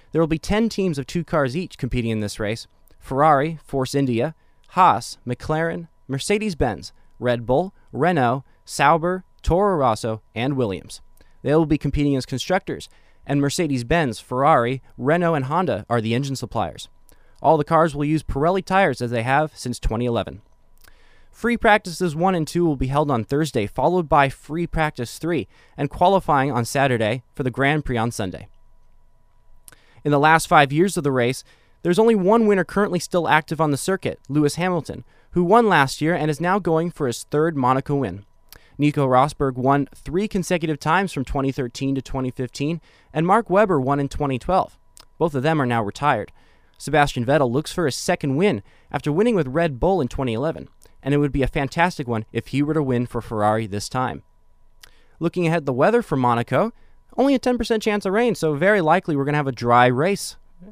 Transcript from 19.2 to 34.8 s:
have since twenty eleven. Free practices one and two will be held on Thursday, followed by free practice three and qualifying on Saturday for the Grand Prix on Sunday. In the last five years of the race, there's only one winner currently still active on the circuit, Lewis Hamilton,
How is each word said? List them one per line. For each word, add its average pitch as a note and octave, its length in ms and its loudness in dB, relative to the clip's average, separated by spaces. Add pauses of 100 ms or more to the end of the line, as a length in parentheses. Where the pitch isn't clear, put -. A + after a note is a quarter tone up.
have C#3 320 0
since B2 240 -8
twenty A#2 280 -2
eleven. G#2+ 340 -4 (880)
Free A#3 280 -2
practices F#3 580 0
one F#3 180 2
and D#3+ 140 -2
two F3 160 0
will D#3 120 2
be C3 100 -2
held C#3+ 240 0
on A#2 140 0
Thursday, C#3 420 -2
followed D#3+ 420 0
by C#3 220 4
free E3 360 -8
practice D3+ 520 -4
three D#3 280 -2 (300)
and C#3 140 -4
qualifying F3 600 2
on A#2+ 140 0
Saturday B2 600 0 (100)
for - 80 -6
the B2+ 80 -2
Grand C#3 340 0
Prix B2 140 -2
on A#2 120 0
Sunday. G2 360 -8 (1600)
In D3 100 0
the C#3+ 60 4
last D3+ 300 4
five D3 240 6
years E3+ 240 2
of D#3+ 80 -2
the C#3+ 80 0
race, B2+ 320 0 (380)
there's F3 160 0
only A3+ 160 6
one G#3+ 320 4
winner G3 180 2
currently F3+ 360 -2
still E3 280 -2
active D3+ 320 2
on D3+ 100 2
the C#3 60 0
circuit, F#3 420 -4 (100)
Lewis C#3+ 260 2
Hamilton, F3 500 -4 (280)